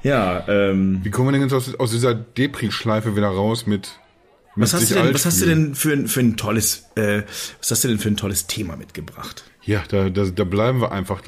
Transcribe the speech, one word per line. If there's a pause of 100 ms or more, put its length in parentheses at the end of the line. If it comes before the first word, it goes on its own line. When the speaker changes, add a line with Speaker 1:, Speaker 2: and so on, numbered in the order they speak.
Speaker 1:
Ja,
ähm.
Speaker 2:
Wie
kommen
wir
denn
jetzt
aus,
aus
dieser
Depri-Schleife
wieder
raus
mit, (560)
mit
Speaker 1:
Was
hast
Speaker 2:
sich
Speaker 1:
du
denn,
Speaker 2:
alt
Speaker 1:
was
hast
du
Speaker 2:
fühlen?
Speaker 1:
denn
für
ein,
für
ein
tolles, (100)
äh, (360)
was
hast
du
denn
für
ein
tolles
Thema
mitgebracht? (200)
Speaker 2:
Ja,
da,
da,
da
bleiben
wir
einfach